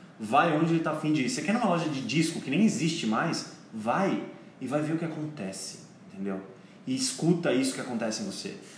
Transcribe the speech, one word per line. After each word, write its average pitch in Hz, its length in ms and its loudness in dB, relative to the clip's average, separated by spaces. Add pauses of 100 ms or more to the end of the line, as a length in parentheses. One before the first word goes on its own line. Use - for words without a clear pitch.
(180)
Vai 147 380 4
onde 165 180 4
ele 160 80 4
tá 160 100 -2
a 143 40 -2
fim 156 160 0
de 131 100 4
ir. 120 60 0
Você - 140 -2
quer - 80 0
ir 214 40 4
numa 240 120 2
loja 165 240 2
de 131 120 -2
disco 131 380 0
que 131 100 -6
nem 175 140 4
existe 160 420 2
mais? 127 460 0 (220)
Vai 120 480 0 (380)
e 131 60 -8
vai 143 140 0
ver 151 140 -2
o 160 40 2
que 170 60 -4
acontece, - 760 -8 (300)
entendeu? 98 300 -4 (460)
E 131 80 -2
escuta 156 580 2
isso 131 220 2
que 127 60 -6
acontece 113 420 -4
em 98 40 -6
você. - 300 -8 (220)